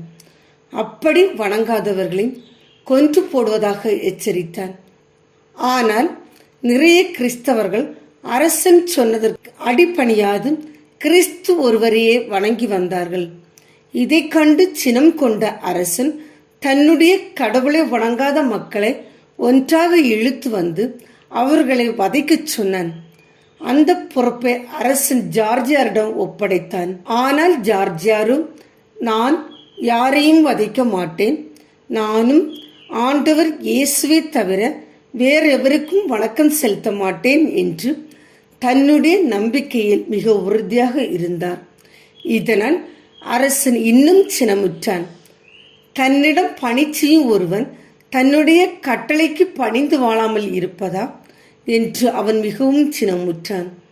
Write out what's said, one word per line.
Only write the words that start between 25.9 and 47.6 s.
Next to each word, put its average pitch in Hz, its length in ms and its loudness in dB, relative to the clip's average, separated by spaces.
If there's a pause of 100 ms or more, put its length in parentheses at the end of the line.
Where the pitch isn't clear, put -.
ஒப்படைத்தான். 185 880 -4
ஆனால் 277 560 0
ஜார்ஜியாரும், 208 840 0 (560)
"நான் 233 500 -2 (280)
யாரையும் 285 680 4
வதைக்க 233 420 -2
மாட்டேன், 208 640 -4 (340)
நானும் 226 640 0 (360)
ஆண்டவர் 294 720 0
இயேசுவை 277 680 0
தவிர 208 500 -2 (400)
வேறெவருக்கும் 294 880 2
வணக்கம் 233 440 0
செலுத்த 214 420 -2
மாட்டேன்" 202 640 0
என்று 180 520 -4 (500)
தன்னுடைய 285 600 4
நம்பிக்கையில் 226 920 0
மிக 208 320 0
உறுதியாக 220 640 -2
இருந்தார். 175 580 -6 (600)
இதனால் 226 640 0 (320)
அரசன் 247 560 0
இன்னும் 269 520 4 (120)
சினமுற்றான். 196 640 -2 (840)
தன்னிடம் 285 580 2 (100)
பணி 262 320 -2
செய்யும் 302 340 4
ஒருவன் 196 540 -2 (300)